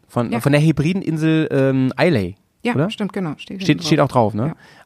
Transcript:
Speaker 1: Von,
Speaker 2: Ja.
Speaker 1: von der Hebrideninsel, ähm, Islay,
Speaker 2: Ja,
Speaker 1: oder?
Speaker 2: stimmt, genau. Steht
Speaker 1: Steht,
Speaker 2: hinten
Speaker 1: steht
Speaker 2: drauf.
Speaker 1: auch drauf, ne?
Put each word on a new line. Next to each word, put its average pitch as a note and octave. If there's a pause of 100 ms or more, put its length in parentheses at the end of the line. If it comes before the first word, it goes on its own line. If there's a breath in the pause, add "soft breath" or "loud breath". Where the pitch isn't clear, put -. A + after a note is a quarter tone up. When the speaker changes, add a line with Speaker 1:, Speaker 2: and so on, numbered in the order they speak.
Speaker 1:
Von, A#2+
Speaker 2:
Ja. -
Speaker 1:
von C#3
der D3
Hebrideninsel, D#3+
ähm, C3+
Islay, A2 (280)
Speaker 2:
Ja, A#3
Speaker 1:
oder? D#3
Speaker 2:
stimmt, G#3
genau. E3+
Steht -
Speaker 1:
Steht, F#3+
Speaker 2:
hinten D#3
Speaker 1:
steht D3+
Speaker 2:
drauf. C#3+
Speaker 1:
auch -
drauf, G#2+
ne? B2 (300 loud breath)